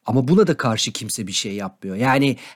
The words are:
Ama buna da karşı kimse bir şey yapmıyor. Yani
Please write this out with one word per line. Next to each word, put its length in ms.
Ama 220
buna 200
da 100
karşı 340
kimse 360
bir 40
şey 220
yapmıyor. 420
Yani 420